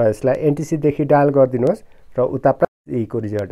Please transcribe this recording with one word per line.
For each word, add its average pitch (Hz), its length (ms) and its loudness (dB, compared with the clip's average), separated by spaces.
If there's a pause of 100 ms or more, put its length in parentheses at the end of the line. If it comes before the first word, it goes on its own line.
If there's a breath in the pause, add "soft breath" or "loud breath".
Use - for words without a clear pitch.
यसलाई 127 320 0
एनटिसीदेखि 151 720 -2
डायल 147 240 4
गरिदिनुहोस् 131 480 2 (320)
र - 80 -2
उता 131 320 0
एसई - 560 -4
को 123 160 -8
रिजल्ट 101 260 -6